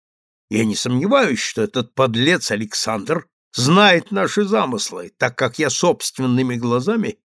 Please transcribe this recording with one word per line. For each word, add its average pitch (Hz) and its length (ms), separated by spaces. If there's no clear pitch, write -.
Я 110 140
не 104 120
сомневаюсь, 151 640
что - 220
этот 120 320
подлец 131 560
Александр 110 760
знает 175 560
наши 196 340
замыслы, 151 720
так 123 220
как 123 200
я 147 120
собственными 131 840
глазами 127 680